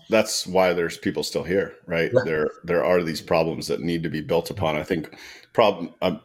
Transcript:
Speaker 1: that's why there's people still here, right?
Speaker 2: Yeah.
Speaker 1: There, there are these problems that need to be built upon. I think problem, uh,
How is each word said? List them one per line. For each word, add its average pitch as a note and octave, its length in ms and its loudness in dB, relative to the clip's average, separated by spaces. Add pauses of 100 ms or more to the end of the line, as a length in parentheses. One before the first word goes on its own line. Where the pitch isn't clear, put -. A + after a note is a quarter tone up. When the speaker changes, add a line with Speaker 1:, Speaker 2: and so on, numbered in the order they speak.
(100)
Speaker 1:
that's A2 360 2
why F#2 280 2
there's E2+ 220 -2
people E2 280 -4
still - 180 -4
here, E2+ 320 -2 (120)
right? E2 280 0
Speaker 2:
Yeah. E2 100 4
Speaker 1:
There, D#2 260 0 (120)
there E2+ 220 2
are F2+ 180 4
these D#2+ 200 -4
problems E2 440 0
that - 140 -2
need E2+ 240 -2
to D#2+ 60 -4
be D2+ 100 -4
built E2 280 0
upon. D#2+ 280 -2
I D#2 80 -4
think E2 320 -4 (380)
problem, G2 380 2 (100)
uh, F2 220 0